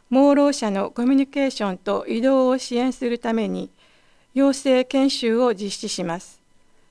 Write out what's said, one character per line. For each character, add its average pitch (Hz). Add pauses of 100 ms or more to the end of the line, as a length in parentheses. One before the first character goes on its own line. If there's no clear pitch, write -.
盲 277
ろ 285
う 285
者 226
の 196
コ 240
ミ 254
ュ -
ニ 269
ケ 277
ー -
シ 254
ョ 196
ン 185
と -
移 226
動 262
を 262
支 247
援 247
す 254
る 240
た 233
め 226
に、 185 (640)
養 277
成 254
研 269
修 233
を 247
実 196
施 -
し -
ま 175
す。 - (520)